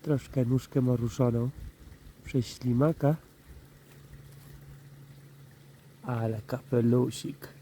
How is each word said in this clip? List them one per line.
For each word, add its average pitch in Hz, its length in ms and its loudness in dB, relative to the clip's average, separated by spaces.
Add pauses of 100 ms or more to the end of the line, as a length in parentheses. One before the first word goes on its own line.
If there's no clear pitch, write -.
Troszkę 135 420 0
nóżkę 127 360 0
ma 127 160 2
ruszoną 117 540 0 (760)
przez 127 220 -2
ślimaka. 139 720 0 (2750)
Ale 113 440 -2
kapelusik. 123 1000 0 (140)